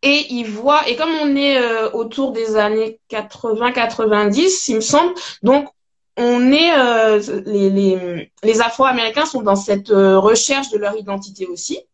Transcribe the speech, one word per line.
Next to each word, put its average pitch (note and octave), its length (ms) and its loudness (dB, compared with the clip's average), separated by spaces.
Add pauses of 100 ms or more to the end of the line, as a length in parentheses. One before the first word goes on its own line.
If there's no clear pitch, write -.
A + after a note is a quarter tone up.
Et C#4+ 280 2
il A#3+ 160 -6
voit, B3+ 420 0
et A#3+ 60 -2
comme D#4 160 -2 (100)
on C#4+ 140 0
est, C#4 220 2
euh, A3+ 340 -2
autour A#3 400 -4
des A3+ 240 -4
années A3 520 0
quatre-vingts, A3 640 -6
quatre-vingt-dix, A#3 960 0
il A3 80 -2
me A3 40 -2
semble, E4 320 2 (300)
donc C#4 240 2 (500)
on A#3+ 340 2
est, D#4+ 240 4
euh, A3+ 460 2 (240)
les, G3+ 240 0
les, F#3 640 -2 (100)
les A3 200 2
Afro-Américains A#3+ 680 0
sont B3 160 -6
dans G3 120 2
cette, G3+ 360 -2
euh, G3 260 6
recherche A3+ 540 2
de G#3+ 80 -2
leur G#3 180 -4
identité G3 480 -10
aussi F3+ 340 -10 (140)